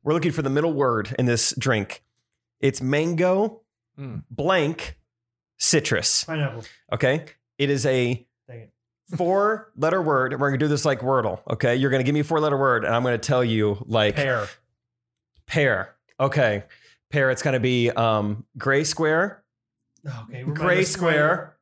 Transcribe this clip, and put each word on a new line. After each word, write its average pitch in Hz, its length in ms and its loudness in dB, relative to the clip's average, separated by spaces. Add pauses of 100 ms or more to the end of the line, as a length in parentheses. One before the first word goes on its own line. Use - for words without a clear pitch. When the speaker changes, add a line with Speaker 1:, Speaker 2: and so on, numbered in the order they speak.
Speaker 1:
We're 147 100 0
looking 165 180 0
for 151 100 -4
the 135 80 -2
middle 151 240 0
word 120 460 0
in 127 60 2
this 120 320 2
drink. 110 460 -2 (580)
It's 135 200 0
mango, 175 800 0 (380)
Speaker 2:
Mm. 127 320 -12
Speaker 1:
blank, 156 680 -2 (600)
citrus. - 680 2
Speaker 3:
Pineapple. 135 400 -6 (300)
Speaker 1:
Okay. 135 320 0 (320)
It 139 120 0
is 139 160 0
a 123 400 0 (220)
Speaker 3:
Dang 120 120 -18
it. 107 120 -20 (460)
Speaker 1:
four-letter 190 840 0
word. 131 380 0
We're 139 100 2
gonna 135 80 0
do 147 120 2
this 143 160 0
like 135 160 0
Wordle. 123 380 0 (120)
Okay. 120 240 0
You're 131 160 0
gonna 131 120 2
give 139 100 0
me 151 80 2
a - 20 0
four-letter 151 340 0
word, 127 280 2
and 113 100 0
I'm 120 80 0
gonna 120 140 0
tell 127 260 0
you, 107 420 0
like, 107 300 0
Speaker 2:
Pear. 127 320 -2 (1000)
Speaker 1:
Pear. 120 480 0 (240)
Okay. 120 440 2 (460)
Pear. 135 220 2
It's 123 100 -2
gonna 131 180 0
be, 120 320 2
um, 107 540 0 (120)
gray 139 280 0
square. 160 580 0 (640)
Speaker 3:
Okay. 123 360 -14
Remind 147 120 -4
Speaker 1:
Gray 180 260 2
Speaker 3:
us, 180 100 2
Speaker 1:
square. 165 720 2